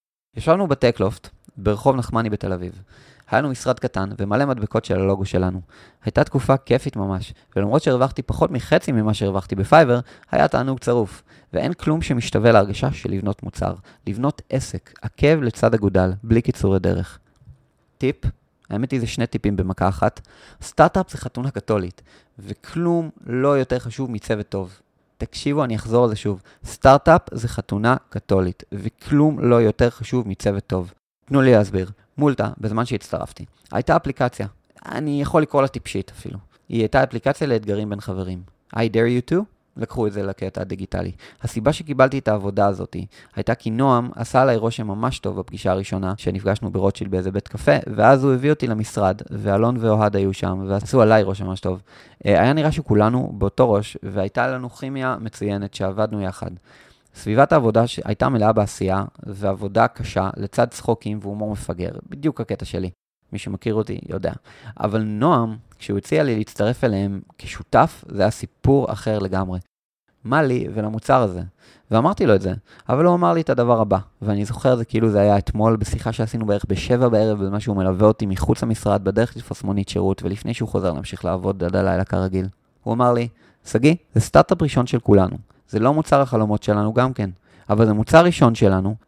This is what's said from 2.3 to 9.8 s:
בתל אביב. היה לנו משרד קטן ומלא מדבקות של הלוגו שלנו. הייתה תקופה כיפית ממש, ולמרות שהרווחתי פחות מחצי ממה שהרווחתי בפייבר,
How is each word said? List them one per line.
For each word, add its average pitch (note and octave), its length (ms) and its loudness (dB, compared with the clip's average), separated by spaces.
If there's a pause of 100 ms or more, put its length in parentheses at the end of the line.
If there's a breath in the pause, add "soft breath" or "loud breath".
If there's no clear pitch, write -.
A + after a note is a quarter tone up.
בתל G2+ 240 -4
אביב. F2+ 280 -10 (500 soft breath)
היה A#2+ 100 4
לנו D3 80 -2
משרד B2+ 300 -2
קטן G2 300 -4 (100)
ומלא G#2+ 260 0
מדבקות A2 400 -2
של F#2+ 100 -2
הלוגו F#2+ 300 0
שלנו. F#2 360 -2 (420 soft breath)
הייתה C#3 200 0
תקופה C3+ 340 0
כיפית - 380 -2
ממש, G2 380 -4 (220 soft breath)
ולמרות G#2 260 0
שהרווחתי C3 400 0
פחות - 300 -2
מחצי C#3+ 400 -2
ממה G#2+ 220 2
שהרווחתי G2 420 -2
בפייבר, B2 440 4 (320 loud breath)